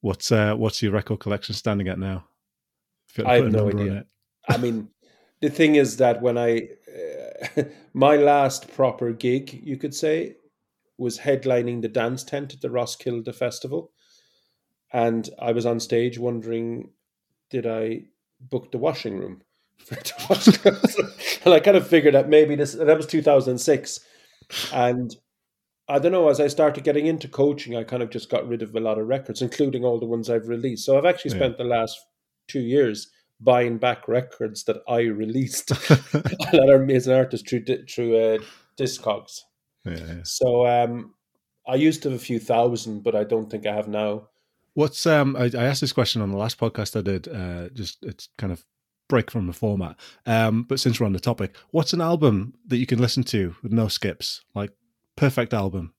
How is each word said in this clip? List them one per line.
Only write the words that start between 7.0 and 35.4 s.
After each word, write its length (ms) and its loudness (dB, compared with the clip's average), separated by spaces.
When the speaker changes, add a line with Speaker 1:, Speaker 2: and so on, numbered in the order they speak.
Speaker 2:
uh, 60 0
<laughs> 140 -20
my 220 6
last 580 2
proper 380 0
gig, 500 -4
you 140 -8
could 180 -8
say, 440 -4
was 220 -6
headlining 640 0
the 80 -4
dance 340 -4
tent 300 -8
at 80 -20
the 80 -6
Roskilde 680 -6
Festival, 560 -8
and 440 0
I 140 -4
was 140 0
on 160 -2
stage 360 -2
wondering, 760 -6
did 180 -4
I 360 -4
book 320 -8
the 60 -6
washing 400 -4
room 240 -12
<laughs> 180 -20
for 160 -14
the 180 -12
Roskilde? 1160 2
And 80 10
I 60 10
kind 160 6
of 120 6
figured 260 6
that 160 4
maybe 260 6
this, 180 -2
that 240 4
was 80 -4
two 160 -2
thousand 360 4
six, 420 0
and 400 0
I 100 2
don't 140 0
know, 160 4
as 100 2
I 80 2
started 380 0
getting 200 2
into 220 -2
coaching, 480 -2
I 80 -6
kind 180 -6
of 80 -6
just 200 -10
got 180 -2
rid 140 -6
of 140 -10
a 40 -2
lot 180 -2
of 100 -4
records, 340 -4
including 420 -2
all 160 0
the 60 -6
ones 240 -4
I've 180 0
released. 380 -6
So 120 4
I've 80 2
actually 260 0
Speaker 1:
Yeah. 60 -4
Speaker 2:
spent 200 -2
the 80 -6
last 320 -2
two 140 -6
years 500 -2
buying 380 2
back 300 -2
records 560 -4
that 140 -2
I 140 0
released 640 -4